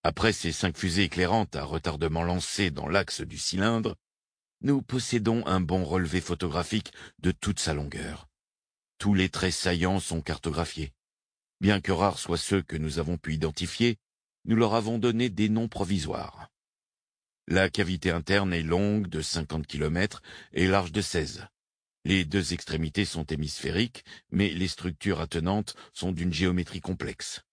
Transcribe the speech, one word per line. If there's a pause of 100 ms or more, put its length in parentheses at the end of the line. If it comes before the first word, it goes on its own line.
Après
ces
cinq
fusées
éclairantes
à
retardement
lancées
dans
l'axe
du
cylindre, (680)
nous
possédons
un
bon
relevé
photographique (280)
de
toute
sa
longueur. (680)
Tous
les
traits
saillants
sont
cartographiés. (680)
Bien
que
rares
soient
ceux
que
nous
avons
pu
identifier, (480)
nous
leur
avons
donné
des
noms
provisoires. (1000)
La
cavité
interne
est
longue
de
cinquante
kilomètres (320)
et
large
de
seize. (580)
Les
deux
extrémités
sont
hémisphériques, (280)
mais
les
structures
attenantes (180)
sont
d'une
géométrie
complexe. (120)